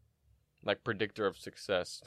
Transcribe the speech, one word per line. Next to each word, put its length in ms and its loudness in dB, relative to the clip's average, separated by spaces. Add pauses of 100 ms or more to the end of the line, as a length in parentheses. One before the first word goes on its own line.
(640)
Like, 200 2
predictor 420 0
of 100 2
success, 720 -2